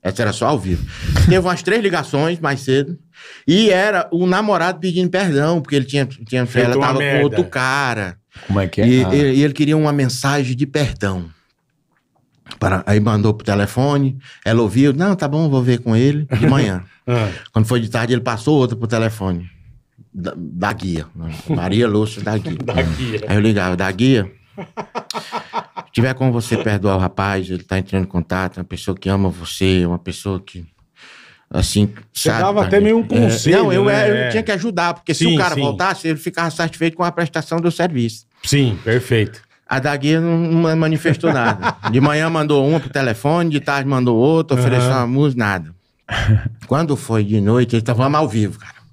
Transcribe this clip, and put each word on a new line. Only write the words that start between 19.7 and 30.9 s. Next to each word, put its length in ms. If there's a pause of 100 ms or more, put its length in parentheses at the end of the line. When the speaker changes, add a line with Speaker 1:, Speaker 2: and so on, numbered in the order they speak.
Speaker 1:
Da, 220
da 380
guia, 320 (100)
né? 140 (180)
Maria 400
Lúcia 360
da 140
guia. 200
Speaker 2:
<laughs> 80
Da 160
guia. 460
Speaker 1:
Aí 80
eu 60
ligava, 360
"Da 140
guia, 380 (1600)
se 80
tiver 200
como 180
você 260
perdoar 380
o 40
rapaz, 500
ele 140
tá 140
entrando 260
em 40
contato, 500
uma 60
pessoa 340
que 120
ama 200
você, 560
uma 140
pessoa 400
que, 260 (840)